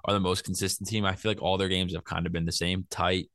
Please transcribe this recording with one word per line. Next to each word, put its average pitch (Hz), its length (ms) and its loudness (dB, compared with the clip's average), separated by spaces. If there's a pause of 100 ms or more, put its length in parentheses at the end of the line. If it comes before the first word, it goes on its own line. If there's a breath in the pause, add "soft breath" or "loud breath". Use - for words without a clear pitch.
are 101 80 0
the 101 60 4
most 92 240 0
consistent 95 460 -4
team. 107 160 0
I 95 100 2
feel 107 160 -2
like 101 120 -2
all 95 160 2
their 95 100 2
games 92 260 0
have 80 80 -4
kind 82 240 -4
of 85 60 -2
been 82 120 0
the 85 60 0
same, 92 400 0
tight, 90 440 0